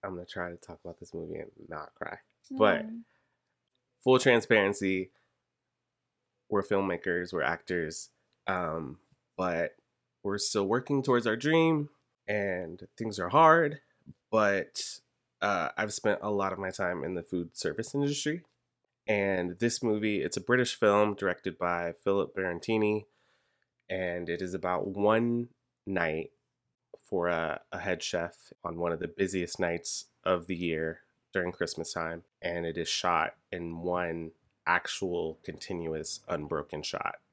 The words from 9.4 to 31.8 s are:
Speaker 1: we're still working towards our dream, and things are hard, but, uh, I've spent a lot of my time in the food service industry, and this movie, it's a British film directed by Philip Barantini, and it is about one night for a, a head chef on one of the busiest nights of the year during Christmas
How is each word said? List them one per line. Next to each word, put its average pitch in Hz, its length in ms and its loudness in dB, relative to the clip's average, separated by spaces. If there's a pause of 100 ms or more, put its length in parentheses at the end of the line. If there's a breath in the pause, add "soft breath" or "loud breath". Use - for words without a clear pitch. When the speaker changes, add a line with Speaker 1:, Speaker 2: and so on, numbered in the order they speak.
Speaker 1:
we're 101 160 -2
still 101 280 0
working 127 360 0
towards 120 240 2
our 110 100 2
dream, 156 520 2 (400)
and 92 580 -2 (100)
things 110 220 -6
are 90 120 -2
hard, 156 500 6 (500)
but, 101 680 2 (400)
uh, 95 360 0
I've 104 160 0
spent - 300 2
a 104 80 -2
lot 98 220 0
of 92 80 -8
my 95 100 -4
time 90 320 -2
in 87 120 -4
the 85 100 -4
food 87 320 -4
service - 400 -4
industry, 143 460 -2 (680)
and 95 500 0
this 117 240 0
movie, 107 400 0
it's - 140 -4
a - 40 -4
British 120 360 2
film 104 380 6
directed 92 440 -4
by 87 340 -2
Philip 98 420 0
Barantini, 104 720 0 (840)
and 87 400 -4
it 85 120 -4
is 92 140 -6
about 90 320 -2
one 113 600 2 (360)
night 82 460 0 (680)
for 87 320 -2
a, 82 320 -2 (120)
a 92 80 -8
head 92 240 -2
chef - 480 -6 (120)
on 85 140 -6
one 87 140 0
of 82 80 -4
the 85 80 -4
busiest 90 520 -2
nights 85 460 -2 (180)
of 87 240 2
the 90 80 -2
year 82 440 -4 (320)
during 87 200 -2
Christmas 82 400 -6